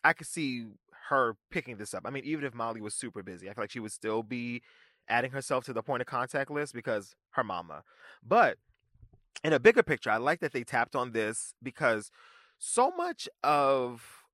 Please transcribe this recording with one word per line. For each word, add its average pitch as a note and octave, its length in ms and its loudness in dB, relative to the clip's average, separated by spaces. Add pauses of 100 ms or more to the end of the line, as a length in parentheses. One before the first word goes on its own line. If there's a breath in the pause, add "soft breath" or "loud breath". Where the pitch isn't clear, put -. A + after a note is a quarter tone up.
I D3+ 80 10
could - 160 -2
see B2+ 400 -4 (400)
her B2 300 2 (120)
picking B2+ 280 -6
this G#2 160 -10
up. - 120 -8
I G#2+ 40 -4
mean, C#3 160 -8
even D3+ 180 -4
if B2+ 100 -6
Molly A#2 280 -6
was G#2 120 -8
super G#2+ 300 -8
busy, F#2 260 -12
I G#2 40 -14
feel G#2+ 100 -6
like G#2 80 -8
she B2 80 -10
would G#2+ 140 -8
still A2 280 -2
be A#2+ 400 -6 (460 soft breath)
adding A#2+ 240 0
herself C3 340 -2
to C3+ 80 -10
the A2+ 80 -2
point B2+ 200 -4
of A#2+ 60 -4
contact C3+ 440 -4
list D3 220 -4
because A2 420 -4 (160)
her B2+ 120 0
mama. F2 400 -6 (380 loud breath)
But D3 360 4 (880)
in D#3 80 4
a C#3 60 6
bigger A3 240 8
picture, B2 280 0
I A2 60 4
like C#3+ 240 0
that D3+ 100 -4
they A#2+ 140 -6
tapped A#2+ 300 -2
on B2 180 -2
this A2 400 -2 (100)
because A#2+ 480 0 (460 soft breath)
so C4 340 2
much F4 380 -6 (140)
of C3+ 800 2 (100)